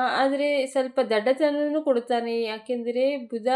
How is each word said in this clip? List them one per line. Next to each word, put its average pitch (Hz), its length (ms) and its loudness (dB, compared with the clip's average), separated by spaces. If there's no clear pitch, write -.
ಆದರೆ 277 420 2
ಸ್ವಲ್ಪ 262 340 -2
ದಡ್ಡತನನೂ 285 800 2
ಕೊಡ್ತಾನೆ. 233 600 0
ಯಾಕೆಂದರೆ 240 720 -2
ಬುಧ 233 400 -8